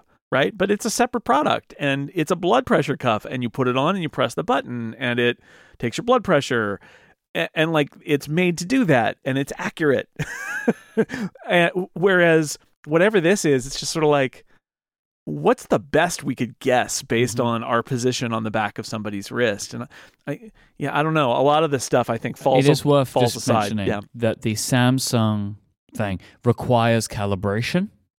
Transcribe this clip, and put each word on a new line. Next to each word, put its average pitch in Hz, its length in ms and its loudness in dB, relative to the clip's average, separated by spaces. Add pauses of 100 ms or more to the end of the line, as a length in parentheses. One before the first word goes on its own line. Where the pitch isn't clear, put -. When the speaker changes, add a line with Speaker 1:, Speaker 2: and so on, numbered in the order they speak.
(320)
Speaker 1:
right? 160 240 0
But 196 160 0
it's 208 120 -2
a 214 60 -4
separate 240 300 -2
product, 233 580 0
and 139 340 -2
it's 160 200 -2
a 175 40 2
blood 208 300 0
pressure 151 300 0
cuff, 110 280 0
and 127 160 -8
you 120 80 -2
put 127 200 -2
it 123 80 0
on 151 180 2
and 190 80 -4
you 151 60 -4
press 123 260 -2
the - 80 -2
button 123 520 -4
and 123 260 -2
it 120 180 2 (400)
takes 120 180 -4
your - 80 -6
blood 240 200 2
pressure. 120 560 0 (560)
A-, 170 180 -2
and, 165 180 0
like, 151 180 2 (140)
it's 143 220 0
made 175 320 0
to 175 60 -8
do 254 220 0
that, 117 380 2
and 135 140 -2
it's 139 200 -4
accurate. 156 560 -2
<laughs> - 40 -10 (1300)
And, 175 240 2 (220)
whereas 170 640 4 (280)
whatever 180 340 4
this 175 240 2
is, 135 220 2
it's - 120 -10
just - 140 -6
sort 160 120 0
of 151 60 4
like, 139 360 0 (800)
what's 156 420 0
the 151 120 2
best 156 460 0
we 139 100 -4
could 113 240 -6
guess 123 440 0
based 120 360 0
Speaker 2:
Mm-hmm. 123 80 2
Speaker 1:
on 117 180 -2
our 117 180 0
position 123 500 -2
on 113 120 -4
the 110 60 -4
back 107 280 -4
of 113 80 -10
somebody's 104 440 -8
wrist? 110 440 -2
And 120 120 -10 (400)
I, 208 240 -10 (280)
yeah, 143 200 -4
I 147 40 2
don't 156 120 0
know. 139 180 2
A 131 100 2
lot 147 220 4
of 151 60 0
this 135 140 -2
stuff, 123 260 0
I 113 60 -2
think, 117 200 -8
falls 135 300 2
Speaker 2:
It 143 40 8
is 151 140 2
Speaker 1:
a-, 147 40 2
Speaker 2:
worth 143 200 4
Speaker 1:
falls 123 260 2
Speaker 2:
just - 140 -4
Speaker 1:
aside. 107 260 2
Speaker 2:
mentioning 104 140 -2
Speaker 1:
Yeah. 104 120 -2 (140)
Speaker 2:
that 117 280 -2
the 110 120 -2
Samsung 110 1000 0 (380)
thing 98 260 -4 (240)
requires 117 640 2
calibration. 101 800 -2 (320)